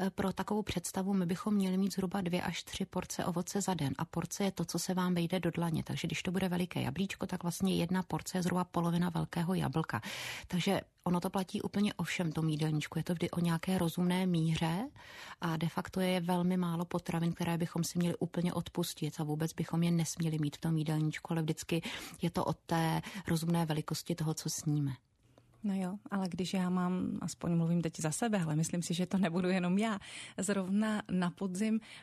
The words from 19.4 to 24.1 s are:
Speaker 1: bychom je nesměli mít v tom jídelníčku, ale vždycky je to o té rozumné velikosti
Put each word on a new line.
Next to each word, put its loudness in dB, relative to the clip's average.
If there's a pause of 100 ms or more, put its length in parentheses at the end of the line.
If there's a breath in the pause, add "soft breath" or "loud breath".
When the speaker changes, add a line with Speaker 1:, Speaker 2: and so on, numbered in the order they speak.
Speaker 1:
bychom 0
je 4
nesměli 0
mít 0
v -14
tom 2
jídelníčku, 0
ale 2
vždycky -2 (400 loud breath)
je 2
to 0
o 0
té 0 (260 loud breath)
rozumné 2
velikosti -2